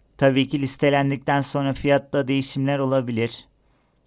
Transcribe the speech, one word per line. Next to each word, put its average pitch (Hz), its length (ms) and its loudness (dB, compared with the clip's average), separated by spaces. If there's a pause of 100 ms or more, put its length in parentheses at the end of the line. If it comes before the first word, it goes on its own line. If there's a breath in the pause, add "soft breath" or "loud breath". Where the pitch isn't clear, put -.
(180)
Tabii 135 300 4
ki 143 120 -2
listelendikten 139 800 0
sonra 139 320 -4
fiyatta 139 560 0
değişimler 135 500 -2
olabilir. 123 640 -2 (640)